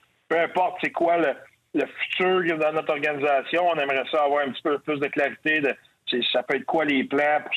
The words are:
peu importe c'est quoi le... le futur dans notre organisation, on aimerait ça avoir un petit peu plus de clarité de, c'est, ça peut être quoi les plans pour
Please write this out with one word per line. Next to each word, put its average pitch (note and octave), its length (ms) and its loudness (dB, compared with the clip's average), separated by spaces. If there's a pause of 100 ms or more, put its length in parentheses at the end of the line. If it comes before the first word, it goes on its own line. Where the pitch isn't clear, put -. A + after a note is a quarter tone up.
(280)
peu D#3+ 120 2
importe E3+ 440 0
c'est D3 80 -2
quoi E3+ 260 2
le... D3 180 2 (400)
le C#3 100 0
futur F#3 720 0
dans D#3 160 0
notre D#3+ 160 -2
organisation, D3 800 0
on E3+ 80 2
aimerait C#3 360 0
ça D#3 120 2
avoir C#3+ 200 2
un C3+ 60 -4
petit - 140 -10
peu D3 160 0
plus D3+ 200 -4
de C#3+ 80 -2
clarité D3 540 0
de, C3 140 0 (340)
c'est, B2 120 0 (120)
ça B2 80 0
peut C#3 140 -2
être B2+ 100 -4
quoi D#3 180 0
les C#3 200 0
plans D3 420 0
pour - 120 -12